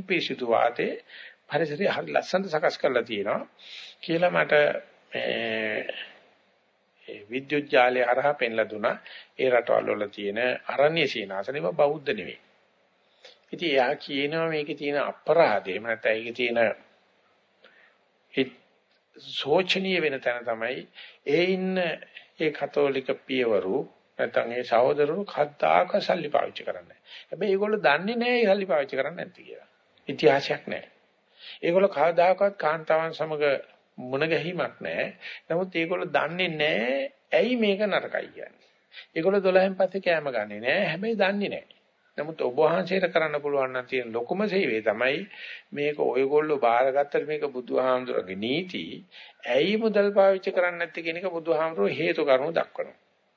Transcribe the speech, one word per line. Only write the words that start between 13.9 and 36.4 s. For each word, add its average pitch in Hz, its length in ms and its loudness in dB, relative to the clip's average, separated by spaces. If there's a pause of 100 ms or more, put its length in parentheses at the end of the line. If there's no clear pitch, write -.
කියනවා 147 540 -4
මේකේ 151 260 -4
තියෙන 143 240 -2
අපරාධය, 139 720 2
එහෙම 104 120 -6
නැත්නම් 113 280 0
ඒකේ 113 220 -2
තියෙන 120 260 0 (1700)
හිත් 127 180 -2 (680)
සෝචනීය 185 840 0
වෙන 139 180 -2
තැන 120 260 -2
තමයි 117 420 -4 (360)
ඒ 175 220 2
ඉන්න 185 320 0
ඒ - 720 -4
කතෝලික 139 580 0 (120)
පියවරු 113 560 0 (420)
නැත්නම් 120 320 0
ඒ 120 120 -4
සහෝදරවරු 147 600 2
කවදාක 156 760 2
සල්ලි 160 300 -2
පාවිච්චි - 340 -2
කරන්නේ 87 220 -10
නැහැ. - 160 -20 (220)
හැබැයි 190 300 -2
ඒගොල්ලෝ 208 280 0
දන්නේ 165 340 2
නැහැ 240 240 2
ඒ 220 80 4
සල්ලි 196 180 2
පාවිච්චි 147 320 0
කරන්නේ 143 220 -4
නැති - 240 -12
කියලා. - 260 -20 (400)
ඉතිහාසයක් 143 560 2
නැහැ. - 240 -8 (680)
ඒගොල්ලෝ 190 320 4
කවදාකවත් 175 680 4
කාන්තාවන් 160 560 0
සමග 156 300 -2 (540)
මුණ 135 320 -2
ගැහිමක් 160 480 -2
නැහැ. 87 300 -4 (360)
නමුත් 185 320 -4
ඒගොල්ලෝ 175 340 -2
දන්නේ 156 400 0